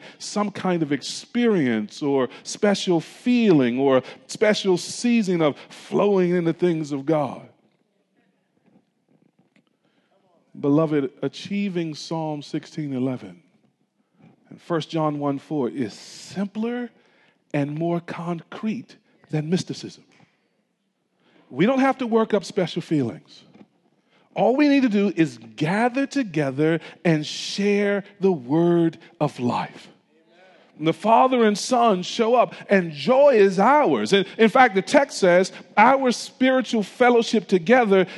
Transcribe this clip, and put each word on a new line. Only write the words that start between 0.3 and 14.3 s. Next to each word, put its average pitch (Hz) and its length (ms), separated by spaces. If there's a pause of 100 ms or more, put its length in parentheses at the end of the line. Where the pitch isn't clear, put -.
kind 175 320
of 143 80
experience 143 1080
or 139 260 (160)
special 190 560
feeling 160 800
or 135 240 (240)
special 202 500
season 190 640
of 147 160 (120)
flowing 185 640
in 175 80
the 165 100
things 160 380
of 139 140
God. 139 420 (3000)
Beloved, 147 520 (100)
achieving 175 720
Psalm 156 460
sixteen 147 520
eleven 117 480 (1080)